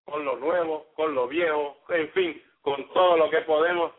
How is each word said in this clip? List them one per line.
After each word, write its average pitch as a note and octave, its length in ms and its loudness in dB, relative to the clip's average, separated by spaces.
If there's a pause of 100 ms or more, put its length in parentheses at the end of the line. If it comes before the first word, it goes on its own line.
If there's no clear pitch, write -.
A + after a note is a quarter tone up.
con D3 200 -8
lo C3 120 -4
nuevo, D#3 580 -4
con D#3 200 -2
lo B2 120 0
viejo, D3+ 520 -2 (100)
en D#3+ 220 -2
fin, E3+ 320 -2 (200)
con C#3 300 -4
todo F3+ 240 6
lo D#3 120 4
que D#3+ 100 0
podemos. D#3+ 600 0